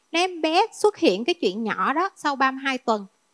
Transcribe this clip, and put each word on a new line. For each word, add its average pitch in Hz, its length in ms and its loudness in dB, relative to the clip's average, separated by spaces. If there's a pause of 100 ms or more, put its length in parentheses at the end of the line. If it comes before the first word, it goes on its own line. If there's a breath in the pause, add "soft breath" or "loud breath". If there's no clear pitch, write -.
(120)
Nếu 330 120 0
em 359 180 -4
bé 330 320 2
xuất - 240 0
hiện 220 280 2
cái 359 80 0
chuyện 214 300 -2
nhỏ 202 300 0
đó 359 220 0
sau 285 200 -2
ba 262 160 2
mươi 262 120 -8
hai 269 140 -2
tuần 214 280 -2 (280)